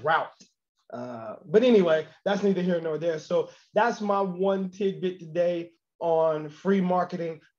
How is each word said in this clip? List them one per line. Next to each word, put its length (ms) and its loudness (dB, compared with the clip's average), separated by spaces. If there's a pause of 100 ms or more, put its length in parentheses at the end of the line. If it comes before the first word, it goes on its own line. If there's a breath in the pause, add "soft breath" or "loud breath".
route. 280 0 (640)
Uh, 520 -12
but 200 4
anyway, 420 4 (180)
that's 180 -2
neither 200 2
here 180 0
nor 180 -4
there. 200 -2
So 320 -2 (240 loud breath)
that's 260 2
my 200 0
one 500 -2
tidbit 480 -4
today 540 -4 (260)
on 500 0
free 320 0
marketing. 600 -2 (180 soft breath)